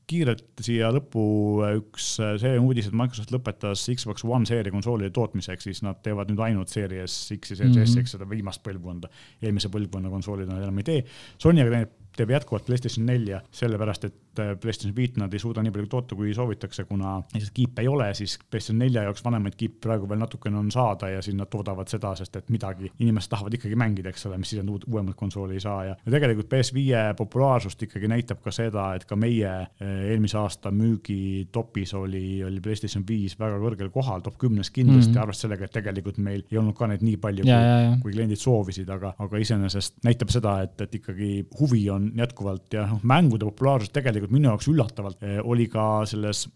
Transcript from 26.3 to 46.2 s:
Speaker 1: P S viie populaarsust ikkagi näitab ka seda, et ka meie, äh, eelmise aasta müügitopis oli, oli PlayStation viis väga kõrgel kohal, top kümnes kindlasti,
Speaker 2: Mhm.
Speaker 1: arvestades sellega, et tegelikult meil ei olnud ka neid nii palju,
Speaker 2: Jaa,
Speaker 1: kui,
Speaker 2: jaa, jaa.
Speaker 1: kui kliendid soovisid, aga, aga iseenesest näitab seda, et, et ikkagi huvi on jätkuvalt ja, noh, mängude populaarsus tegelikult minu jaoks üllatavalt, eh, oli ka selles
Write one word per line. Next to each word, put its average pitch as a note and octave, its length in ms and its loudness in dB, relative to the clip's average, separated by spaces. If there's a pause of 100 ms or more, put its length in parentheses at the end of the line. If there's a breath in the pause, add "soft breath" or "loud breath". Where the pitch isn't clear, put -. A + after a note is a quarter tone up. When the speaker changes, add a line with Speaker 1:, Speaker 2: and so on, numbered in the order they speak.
Speaker 1:
P C3 140 2
S B2 100 -4
viie B2+ 300 2 (140)
populaarsust A2+ 680 0
ikkagi G2+ 240 -4
näitab A#2+ 320 -2
ka - 100 -6
seda, G#2+ 440 -2
et F2 100 -8
ka G#2 100 -6
meie, G#2+ 380 2 (240)
äh, G2 160 -6 (160)
eelmise A2 280 2
aasta G2+ 340 -4 (460)
müügitopis F#2+ 760 -4
oli, F#2+ 500 -4
oli F#2+ 180 -4
PlayStation G2+ 460 -4
viis G2+ 320 -2
väga G#2+ 220 -2
kõrgel G2 320 -4
kohal, A#2+ 280 -2
top F#2+ 160 -8
kümnes A2 340 0
kindlasti, B2+ 420 8
Speaker 2:
Mhm. G#2+ 80 6
Speaker 1:
arvestades G#2 200 -4
sellega, G2+ 240 -4
et - 60 -10
tegelikult G2+ 460 -6
meil G2 340 -2
ei A2 60 0
olnud G#2+ 180 2
ka A#2+ 120 -2
neid G2+ 140 -2
nii A2 160 2
palju, G2 280 -2
Speaker 2:
Jaa, B2 140 8
Speaker 1:
kui, A#2+ 100 6
Speaker 2:
jaa, A#2+ 120 6
jaa. A#2+ 200 6
Speaker 1:
kui G#2+ 100 -4
kliendid G#2+ 300 0
soovisid, F#2+ 480 2
aga, F#2+ 300 -6
aga G#2 180 -4
iseenesest G2+ 680 0
näitab A#2+ 260 4
seda, G#2 340 2
et, - 180 -8
et G2+ 140 -8
ikkagi G2+ 360 -6 (280)
huvi A#2+ 300 4
on G2 260 0
jätkuvalt G2 580 -4
ja, G#2+ 140 0
noh, G#2+ 160 -2
mängude B2 420 6
populaarsus B2+ 440 2
tegelikult G#2+ 420 0
minu C#3 180 6
jaoks G#2+ 180 0
üllatavalt, G#2 560 0
eh, G2+ 200 -2
oli A#2+ 240 2
ka G#2+ 380 0
selles G#2 500 -4